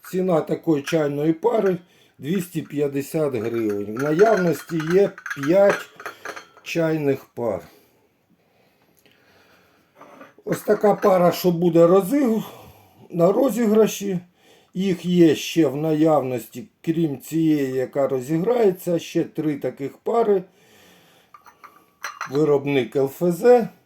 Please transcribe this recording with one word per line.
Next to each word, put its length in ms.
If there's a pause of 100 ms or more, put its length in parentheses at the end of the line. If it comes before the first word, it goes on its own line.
(120)
Ціна 300
такої 420
чайної 500
пари 440 (400)
двісті 440
п'ятдесят 720
гривень. 640
В 60
наявності 800 (120)
є 180 (240)
п'ять 540 (720)
чайних 640
пар. 420 (2750)
Ось 160
така 340
пара, 360
що 200
буде 360
розігр-, 560 (680)
на 220
розіграші. 880 (540)
Їх 320
є 300
ще 320
в 80
наявності, 920 (140)
крім 400
цієї, 520
яка 340
розіграється, 920
ще 240
три 360
таких 380
пари. 460 (1900)
Виробник 640
Л 100
Ф 180
З. 440 (180)